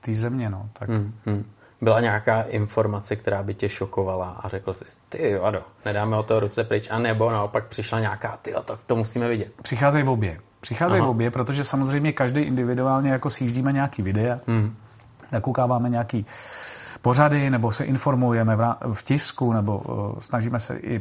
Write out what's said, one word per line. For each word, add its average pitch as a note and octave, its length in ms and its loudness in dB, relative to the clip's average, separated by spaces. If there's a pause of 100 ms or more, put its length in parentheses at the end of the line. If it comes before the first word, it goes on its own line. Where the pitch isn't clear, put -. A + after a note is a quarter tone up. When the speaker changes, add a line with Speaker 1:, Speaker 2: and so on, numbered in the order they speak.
Speaker 1:
té A2+ 120 -4
země, A#2 360 -2
no. G2+ 240 -6
Tak. - 160 -8
Speaker 2:
Hmm, G#2+ 240 0 (120)
hmm. G#2 200 -2 (360)
Byla A2+ 180 6
nějaká A2+ 420 2
informace, G#2+ 720 0
která G2+ 280 -2
by G2+ 100 -6
tě G2+ 160 -2
šokovala F#2+ 600 -4 (140)
a - 60 -6
řekl F#2+ 240 -6
jsi, - 120 -12 (240)
„Ty C#3+ 220 0
jo, F#2+ 120 0
Ado, G2 180 2 (240)
nedáme G#2+ 320 0
od A2 80 0
toho A2 140 4
ruce G#2+ 240 0
pryč,“ A2 280 0
a A2 80 0
nebo A2+ 320 2
naopak G#2+ 340 -2
přišla A2+ 340 -4
nějaká, G2+ 420 -4
„Ty - 100 -10
jo, - 120 -4
to, G#2+ 140 -8 (100)
to B2 80 2
musíme A#2 340 -2
vidět“? A2 220 -2 (100)
Speaker 1:
Přicházejí C#3+ 440 2
v C3 40 2
obě. G2+ 300 0 (220)
Přicházejí F3 400 0
Speaker 2:
Aha. C#3+ 60 4
Speaker 1:
v B2+ 40 2
obě, A#2 200 2
protože C3+ 320 -2
samozřejmě C#3 500 0
každý C3+ 280 2
individuálně C3 720 0
jako C3 180 0
sjíždíme B2+ 420 -2
nějaký C#3 300 0
videa, G#2+ 460 0
Speaker 2:
Hmm. A2 280 2 (560)
Speaker 1:
nakoukáváme B2 580 0
nějaký A#2 360 -2 (760)
pořady, C#3+ 480 4
nebo A#2 220 2
se C#3+ 140 -2
informujeme A#2+ 680 4
v G#2 60 2
rá-, A#2 160 2 (160)
v G#2 100 -8
tisku, C3+ 500 0
nebo, G#2 280 2 (360)
eh, G#2+ 40 -12
snažíme A#2 380 -2
se A#2 180 -6
i A2 240 -4